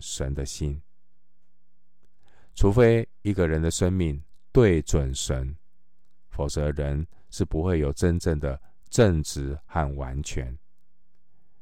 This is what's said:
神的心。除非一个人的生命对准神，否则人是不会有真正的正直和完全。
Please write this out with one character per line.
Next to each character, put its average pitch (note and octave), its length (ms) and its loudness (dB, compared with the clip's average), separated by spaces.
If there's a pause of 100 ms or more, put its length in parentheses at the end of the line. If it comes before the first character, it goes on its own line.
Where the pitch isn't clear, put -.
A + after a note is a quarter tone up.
神 C2+ 320 -4
的 C2+ 100 -2
心。 D2 360 -4 (1700)
除 G2+ 180 6
非 A#2 360 6 (140)
一 G#2 100 2
个 F#2 140 4
人 D#2 160 2
的 E2 80 2
生 F2+ 220 2
命 D#2+ 280 2 (300)
对 F#2+ 320 8
准 C2+ 320 2
神， C2 420 -4 (720)
否 C#2+ 180 -2
则 D2 240 0
人 C#2+ 340 -2 (240)
是 - 140 -2
不 D#2 180 0
会 F2+ 160 4
有 C#2+ 140 2
真 F2 260 4
正 D#2+ 220 0
的 C#2 200 -2 (300)
正 F#2 320 6
直 C#2 340 -6 (100)
和 C#2+ 280 0
完 C2+ 260 -4
全。 C2 380 -6 (1040)